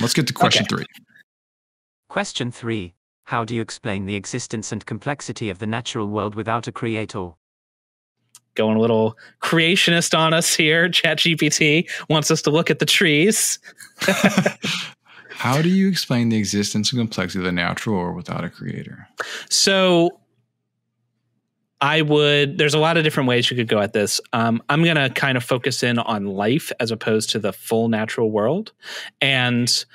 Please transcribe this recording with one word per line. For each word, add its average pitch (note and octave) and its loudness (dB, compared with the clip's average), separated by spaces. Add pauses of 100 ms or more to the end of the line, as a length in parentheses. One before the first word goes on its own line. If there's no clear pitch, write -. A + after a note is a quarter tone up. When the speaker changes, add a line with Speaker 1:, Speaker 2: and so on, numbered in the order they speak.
Speaker 1:
Let's A#2+ 0
get D3+ 2
to - -4
question - 2
Speaker 2:
Okay. - -4
Speaker 1:
three. - -6 (1200)
Speaker 3:
Question C#3+ -4
three. A2 -6 (320)
How A#2 -2
do A2+ -4
you A2+ 0
explain G2+ -6
the G2+ -4
existence A#2 -8
and G#2 -8
complexity A#2+ -8
of F#2 -6
the A2 -6
natural A2 -4
world G#2 -4
without A2+ -4
a A2+ -10
creator? G#2+ -6 (1300)
Speaker 2:
Going A2 2
a A2 2
little A2+ 2 (240)
creationist E3+ 2
on D#3+ 4
us E3 2
here. E3 2
Chat D#3+ 0
G E3 2
P - 2
T D#3 2 (220)
wants D3+ 2
us D#3+ 2
to - 0
look D#3+ 2
at D#3 2
the D#3 0
trees. E3+ 2 (420)
<laughs> - -2
Speaker 1:
How C3 0
do E3+ 2
you F#3+ 4
explain B2 0
the A2 2
existence G#2 0
and B2+ 0
complexity F#2 -2
of F2+ -2
the F2+ 0
natural F2+ -2
world F2 -4
without E2+ -8
a F2+ -6
creator? - -12 (420)
Speaker 2:
So F#3 4 (1600)
I D#3 2
would, D3 2
there's D3 2
a D#3 2
lot D#3+ 2
of D#3+ 2
different D3+ 0
ways B2 2
you B2 -4
could A#2 -2
go A2 2
at G2 0
this. G#2 0 (120)
Um, A2+ 0
I'm D3+ 2
gonna D3 2
kind C3+ 0
of A#2+ -4
focus B2+ -2
in A#2+ 2
on G#2 -2
life G#2 -2
as A#2 -4
opposed A2 -2
to A2+ -2
the G2+ -2
full A2+ -2
natural A2 0
world. B2 0 (500)
And B2 2